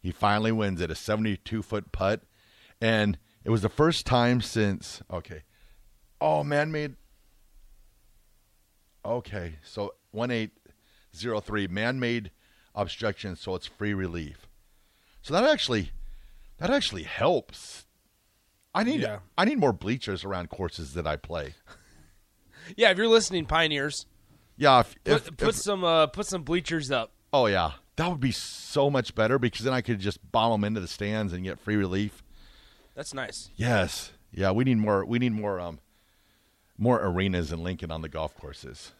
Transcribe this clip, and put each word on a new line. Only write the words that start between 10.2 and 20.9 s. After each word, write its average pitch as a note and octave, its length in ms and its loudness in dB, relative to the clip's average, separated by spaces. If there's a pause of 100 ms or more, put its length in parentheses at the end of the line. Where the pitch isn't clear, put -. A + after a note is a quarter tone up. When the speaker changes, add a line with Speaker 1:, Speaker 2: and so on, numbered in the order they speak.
Speaker 1:
eight A2+ 200 -2 (640)
zero A2+ 240 -4
three, G#2 280 -2
man-made A#2 640 -2 (440)
obstruction, G2+ 600 -4
so F#2+ 200 -6
it's F2+ 120 -8
free G#2 260 -4
relief. E2+ 540 -6 (760)
So - 120 -6
that G3 100 4
actually, C3 480 2 (680)
that E3+ 120 -2
actually A3+ 340 0
helps. - 840 -2 (920)
I G3 80 2
need, C4+ 180 2
Speaker 2:
Yeah. G#2+ 180 -4 (180)
Speaker 1:
I F#3 80 4
need C#4+ 140 2
more C#3 140 6
bleachers G2+ 500 -4
around F#2 260 -6
courses E2+ 440 -6